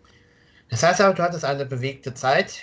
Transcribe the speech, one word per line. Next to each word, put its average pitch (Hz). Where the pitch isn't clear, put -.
Das 117
heißt 180
aber, 196
du 170
hattest 170
eine 139
bewegte 131
Zeit 151